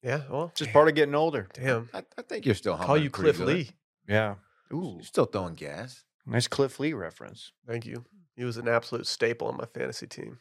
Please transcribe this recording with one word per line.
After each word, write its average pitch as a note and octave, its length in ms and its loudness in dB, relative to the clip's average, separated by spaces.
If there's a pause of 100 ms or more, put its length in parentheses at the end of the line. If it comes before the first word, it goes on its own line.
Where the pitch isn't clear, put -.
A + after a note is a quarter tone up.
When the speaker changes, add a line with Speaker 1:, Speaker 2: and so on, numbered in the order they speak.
Speaker 1:
Yeah, B2+ 180 -2 (100)
well, D#3+ 240 -4
Speaker 2:
Just C3 180 -4
part D3 160 10
of D3+ 60 4
getting C#3+ 220 4
older. D3 380 0
Speaker 1:
damn. A#2+ 380 -2
Speaker 3:
I, - 120 -10 (120)
I B3 60 -14
think - 240 -6
you're A#2+ 80 4
still F#2 220 -2
Speaker 1:
Call F2+ 100 -4
Speaker 3:
humming D3 160 4
Speaker 1:
you C#3+ 80 -2
Speaker 3:
pretty F#2 260 4
Speaker 1:
Cliff - 20 -8
Speaker 3:
good. B2+ 180 2
Speaker 1:
Lee. C#3+ 140 -4 (380)
Speaker 2:
Yeah. G#2 280 0 (360)
Ooh. D#3 260 -6
Speaker 3:
You're D#2+ 60 -18
still - 200 2
throwing F2+ 320 -4
gas. D#2 480 -12 (200)
Speaker 2:
Nice A#2+ 220 2
Cliff - 320 0
Lee D3+ 140 -2
reference. - 580 -12 (160)
Speaker 1:
Thank A#2 180 -8
you. A#2+ 200 -12 (320)
He B2 80 -8
was A#2 140 -4
an A#2+ 100 -4
absolute A#2 400 0
staple A#2 400 0
on A#2+ 80 -4
my B2 80 -6 (100)
fantasy B2+ 320 -6
team. A2+ 340 -14